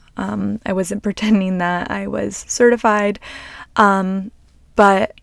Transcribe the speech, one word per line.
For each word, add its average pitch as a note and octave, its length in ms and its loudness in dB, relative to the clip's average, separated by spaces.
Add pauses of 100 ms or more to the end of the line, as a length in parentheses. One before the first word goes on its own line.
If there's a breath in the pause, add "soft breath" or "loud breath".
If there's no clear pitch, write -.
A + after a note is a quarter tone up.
(160)
Um, G3+ 500 -6
I G3+ 60 -4
wasn't F#3+ 300 -4
<laughs> G#3 60 -4
pretending G3 500 0
that F3 300 -2
I G3 200 -8
was G3+ 400 -8
certified. G#3+ 720 2 (560 loud breath)
Um, F#3+ 560 2 (420)
but G3 480 4